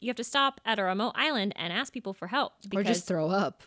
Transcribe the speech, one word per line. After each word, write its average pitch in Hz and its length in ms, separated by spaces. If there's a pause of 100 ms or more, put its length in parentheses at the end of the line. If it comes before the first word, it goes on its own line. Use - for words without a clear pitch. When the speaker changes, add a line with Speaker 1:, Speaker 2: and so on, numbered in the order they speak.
Speaker 1:
you 220 60
have 247 80
to 233 80
stop 277 420
at 220 140
a 196 40
remote 190 320
island 240 400
and 170 160
ask 240 220
people 196 200
for 180 140
help 247 260
Speaker 2:
Or - 80
just 196 100
Speaker 1:
because 190 320
Speaker 2:
throw 160 260
up. 185 380